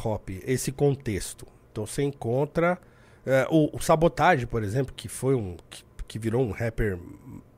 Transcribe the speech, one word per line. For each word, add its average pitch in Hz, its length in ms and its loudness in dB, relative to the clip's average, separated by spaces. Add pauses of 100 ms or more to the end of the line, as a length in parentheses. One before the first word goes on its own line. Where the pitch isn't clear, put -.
hop, 107 260 -4 (140)
esse 131 280 -2
contexto. 131 760 -2 (240)
Então 107 160 -6
você - 160 -4
encontra, 147 760 0 (480)
é, 131 240 4
o, 156 280 4
o - 40 -6
Sabotage, 160 680 4
por 113 180 -2
exemplo, 123 320 -2
que - 120 -12
foi 135 280 0
um, 92 200 -4 (140)
que, - 140 -18 (240)
que - 100 -10
virou 113 260 0
um 107 60 -2
rapper 107 480 -2 (600)